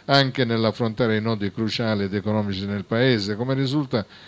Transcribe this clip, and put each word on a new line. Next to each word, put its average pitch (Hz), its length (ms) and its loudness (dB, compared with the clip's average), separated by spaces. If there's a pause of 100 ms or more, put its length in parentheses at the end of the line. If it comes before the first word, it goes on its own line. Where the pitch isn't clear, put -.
anche 135 380 4
nell'affrontare 113 720 2
i 107 40 2
nodi 104 320 -2
cruciali 110 520 -2
ed 95 100 -4
economici 101 520 -2
nel 101 180 -4
Paese, 113 520 0
come 127 180 -4
risulta 135 500 -2 (240)